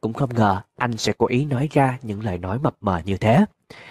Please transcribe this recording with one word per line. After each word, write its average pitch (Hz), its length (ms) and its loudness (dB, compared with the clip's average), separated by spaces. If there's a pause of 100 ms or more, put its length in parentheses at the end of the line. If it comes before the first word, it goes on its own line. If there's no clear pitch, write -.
cũng 113 120 -4
không 123 220 -4
ngờ 104 260 2 (160)
anh 120 200 -4
sẽ 107 200 -2
cố 117 100 2
ý 131 180 0
nói 139 260 -2
ra 131 300 2
những 107 220 -8
lời 92 140 -4
nói 92 220 -4
mập 147 220 -2
mờ 90 240 0
như 98 120 -2
thế. 123 280 4 (460)